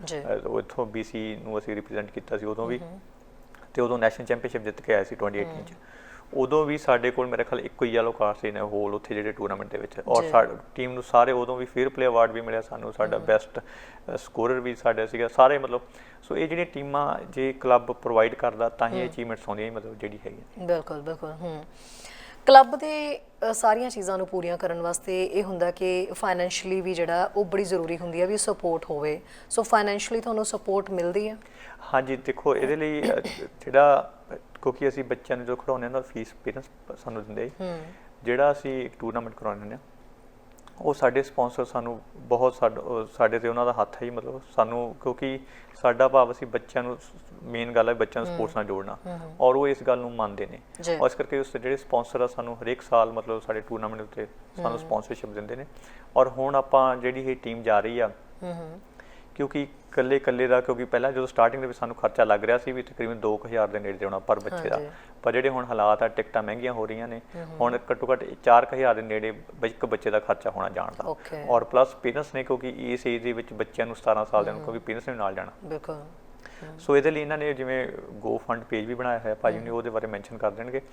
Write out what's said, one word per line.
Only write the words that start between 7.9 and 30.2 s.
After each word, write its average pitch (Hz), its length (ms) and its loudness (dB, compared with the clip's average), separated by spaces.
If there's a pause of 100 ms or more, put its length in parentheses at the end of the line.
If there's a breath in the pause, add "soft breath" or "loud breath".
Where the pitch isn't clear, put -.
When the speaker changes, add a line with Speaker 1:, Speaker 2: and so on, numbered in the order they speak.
Speaker 2:
ਯੈਲੋ 113 200 2
ਕਾਰਡ 104 260 0
ਸੀ 107 140 -4
ਨੇ 101 80 -6
ਹੋਲ 104 360 -2
ਉੱਥੇ 107 200 -8
ਜਿਹੜੇ 104 160 -4
ਟੂਰਨਾਮੈਂਟ 101 400 -6
ਦੇ 104 60 -4
ਵਿੱਚ। 107 300 -10
ਔਰ 120 160 6
Speaker 1:
ਜੀ। - 60 -4
Speaker 2:
ਸਾ-, 113 280 6 (180)
ਟੀਮ 127 160 -6
ਨੂੰ 127 120 -8
ਸਾਰੇ 123 280 6
ਉਦੋਂ 123 260 -2
ਵੀ 127 80 -6
ਫੇਅਰ 127 240 0
ਪਲੇ 131 160 0
ਅਵਾਰਡ 117 260 6
ਵੀ 113 100 -8
ਮਿਲਿਆ 113 200 -4
ਸਾਨੂੰ, 113 320 -10
ਸਾਡਾ 110 240 0
Speaker 1:
ਹਮ। 110 60 -8
Speaker 2:
ਬੈਸਟ, 107 360 2
ਅਹ, - 580 -12
ਸਕੋਰਰ 123 420 -2
ਵੀ 123 160 -6
ਸਾਡਾ 110 300 0
ਸੀਗਾ, 117 220 -2
ਸਾਰੇ, 135 300 6
ਮਤਲਬ। 123 240 -4 (420 loud breath)
ਸੋ, - 140 -6
ਇਹ 160 100 0
ਜਿਹੜੇ 170 180 -4
ਟੀਮਾਂ 143 540 -2 (120)
ਜੇ 131 220 -2
ਕਲੱਬ 127 380 4
ਪ੍ਰੋਵਾਈਡ 117 440 2
ਕਰਦਾ 117 340 -2
ਤਾਂ 117 200 -2
ਹੀ 123 120 -4
Speaker 1:
ਹਮ। 123 60 -2
Speaker 2:
ਅਚੀਵਮੈਂਟਸ 117 420 -8
ਆਉਂਦੀਆਂ 107 200 -6
ਜੀ, 113 60 -10
ਮਤਲਬ, 110 240 -10
ਜਿਹੜੀ 104 260 -10
ਹੈਗੀ 107 120 -12
ਆ। 180 280 -16
Speaker 1:
ਬਿਲਕੁਲ, 160 360 -2
ਬਿਲਕੁਲ। 156 300 -10
ਹਮ। 156 320 -10 (800 loud breath)
ਕਲੱਬ 269 300 12
ਦੇ, 302 420 -6
ਅ, - 360 -6
ਸਾਰੀਆਂ 233 360 2
ਚੀਜ਼ਾਂ 190 280 -4
ਨੂੰ 185 100 -4
ਪੂਰੀਆਂ 175 300 -4
ਕਰਨ 170 240 -4
ਵਾਸਤੇ 185 440 -2
ਇਹ - 180 0
ਹੁੰਦਾ 175 280 0
ਕਿ 185 420 0
ਫਾਈਨੈਂਸ਼ੀਅਲੀ 185 680 -2
ਵੀ 185 120 -4
ਜਿਹੜਾ 170 420 0
ਉਹ 202 100 2
ਬੜੀ 190 180 0
ਜ਼ਰੂਰੀ 170 340 -2
ਹੁੰਦੀ 170 240 -4
ਹੈ 185 60 4
ਵੀ 208 100 0
ਸਪੋਰਟ 175 520 -2
ਹੋਵੇ। 151 320 -2 (360 loud breath)
So, 226 60 4
ਫਾਈਨੈਂਸ਼ੀਅਲੀ 208 580 2